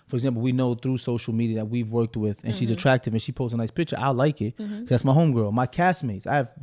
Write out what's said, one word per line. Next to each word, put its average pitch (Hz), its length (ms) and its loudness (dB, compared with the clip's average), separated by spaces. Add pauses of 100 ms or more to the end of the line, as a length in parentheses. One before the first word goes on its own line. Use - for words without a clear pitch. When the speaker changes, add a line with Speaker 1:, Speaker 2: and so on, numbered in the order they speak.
Speaker 1:
for - 80 -4
example, 120 260 0
we 127 120 2
know 127 220 2
through 131 240 -2
social 117 340 -4
media 113 240 0
that 107 80 -4
we've 113 240 -2
worked 113 260 0
with 107 300 -2
and 113 100 -2
she's 113 140 0
Speaker 2:
Mm-hmm. 113 80 0
Speaker 1:
attractive 127 360 2
and 113 80 0
she 131 120 -6
posts 120 200 -4
a 120 40 -2
nice 113 140 -2
picture, - 280 -4
I'll 131 140 0
like 143 280 2
it. - 160 -4
Speaker 2:
Mm-hmm. 214 280 -8
Speaker 1:
That's 123 180 2
my 135 100 4
homegirl. 127 380 4
My 123 160 0
castmates. 147 580 0
I 131 100 0
have 131 160 0 (100)